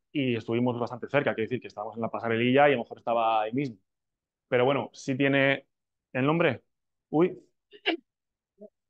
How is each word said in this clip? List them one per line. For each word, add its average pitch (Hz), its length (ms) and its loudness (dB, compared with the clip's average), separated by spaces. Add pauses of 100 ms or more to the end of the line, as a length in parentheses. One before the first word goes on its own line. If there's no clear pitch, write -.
(120)
y 131 240 0
estuvimos 117 420 -2
bastante 113 300 -8
cerca, 135 260 0
quiero 110 140 -4
decir 117 120 -6
que 101 80 -16
estábamos 104 280 -12
en 117 60 -8
la 110 80 -4
pasarelilla 117 580 2
y 143 40 4
a 127 40 0
lo 117 60 -4
mejor - 160 -14
estaba 113 440 0
ahí 110 100 -6
mismo. 127 260 -6 (680)
Pero 123 160 4
bueno, 131 280 0
sí - 240 -6
tiene 139 500 2 (460)
el 127 140 -2
nombre. 156 360 2 (480)
Uy. 175 280 0 (1500)